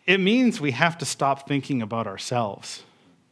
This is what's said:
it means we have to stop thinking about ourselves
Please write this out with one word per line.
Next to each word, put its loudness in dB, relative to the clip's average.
it 4
means 4
we 0
have 2
to -6
stop -2
thinking 0
about -4
ourselves -6